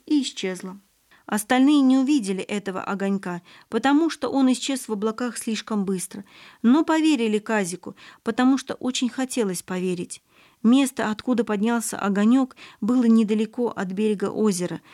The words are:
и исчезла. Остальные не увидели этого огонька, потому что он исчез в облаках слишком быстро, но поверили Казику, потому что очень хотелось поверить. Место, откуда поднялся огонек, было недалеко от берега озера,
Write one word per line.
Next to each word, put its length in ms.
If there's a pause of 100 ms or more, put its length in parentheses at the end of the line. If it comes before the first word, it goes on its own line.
и 160
исчезла. 560 (460)
Остальные 560
не 140
увидели 460
этого 400
огонька, 640 (260)
потому 400
что 200
он 220
исчез 360
в 60
облаках 440
слишком 480
быстро, 400 (380)
но 200
поверили 540
Казику, 580 (280)
потому 340
что 160
очень 360
хотелось 520
поверить. 600 (400)
Место, 480
откуда 320
поднялся 560
огонек, 560 (260)
было 220
недалеко 640
от 240
берега 400
озера, 500 (120)